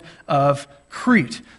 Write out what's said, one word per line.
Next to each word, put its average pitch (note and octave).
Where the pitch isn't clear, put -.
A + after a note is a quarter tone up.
of C#3+
Crete. -